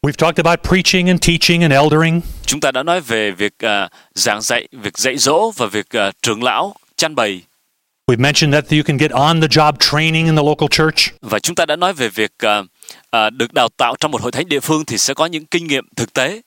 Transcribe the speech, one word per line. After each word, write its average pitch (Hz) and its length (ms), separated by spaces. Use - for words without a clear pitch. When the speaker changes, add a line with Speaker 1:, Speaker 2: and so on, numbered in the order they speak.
Speaker 1:
We've 147 100
talked 165 340
about 170 180
preaching 180 440
and 180 200
teaching 170 340
and 165 120
eldering. 156 480
Speaker 2:
Chúng 147 140
ta 147 120
đã 131 120
nói 170 180
về 110 300
việc, 98 280
ờ, 101 280
giảng 107 260
dạy, 120 300
việc 104 260
dạy 131 200
dỗ 170 340
và 127 140
việc, 101 240
ờ, 101 220
trưởng 113 220
lão, 127 320
chăn 156 200
bầy. 104 260
Speaker 1:
We've 117 120
mentioned 143 340
that 147 180
you 151 140
can 147 120
get 147 140
on-the-job 151 680
training 160 460
in 160 100
the 151 80
local 147 280
church. - 500
Speaker 2:
Và 110 180
chúng 170 160
ta 165 100
đã 151 100
nói 180 180
về 131 160
việc, 104 280
ờ, 104 260
ờ, 110 200
được 120 240
đào 123 240
tạo 123 220
trong 151 120
một 117 100
hội 117 100
thánh 151 180
địa 143 100
phương 156 260
thì 113 120
sẽ - 160
có 156 120
những 160 200
kinh 170 220
nghiệm 139 180
thực 117 180
tế. 170 340